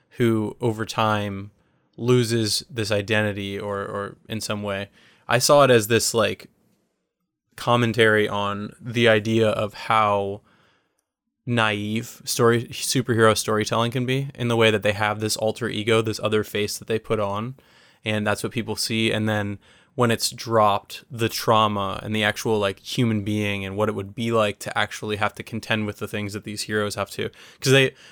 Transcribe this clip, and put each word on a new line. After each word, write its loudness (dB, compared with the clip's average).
who 0
over -2
time -2
loses 2
this -6
identity -2
or, -6
or -8
in -6
some -6
way, -6
I 2
saw 6
it 6
as 6
this, 2
like, 0
commentary 2
on -6
the 2
idea 4
of -2
how 0
naive -2
story, 4
superhero 2
storytelling 0
can -2
be, -2
in -4
the 0
way 6
that 0
they 4
have -2
this -2
alter -2
ego, 2
this -4
other 2
face -4
that -14
they 0
put -2
on, -4
and 0
that's 0
what -4
people -4
see. 0
And -2
then -2
when 2
it's -2
dropped, 0
the -2
trauma 0
and -6
the 0
actual, 0
like, -2
human -2
being -4
and -10
what 0
it -4
would -8
be -4
like 2
to -10
actually -4
have -2
to -12
contend -4
with -8
the -6
things -6
that -10
these -8
heroes -2
have -6
to, -6
'cause 0
they, 4